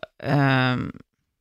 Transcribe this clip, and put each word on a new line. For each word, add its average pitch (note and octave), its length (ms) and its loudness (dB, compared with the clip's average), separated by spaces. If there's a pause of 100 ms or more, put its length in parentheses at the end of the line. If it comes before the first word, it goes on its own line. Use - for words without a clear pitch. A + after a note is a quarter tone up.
(220)
ehm, C3 720 0 (480)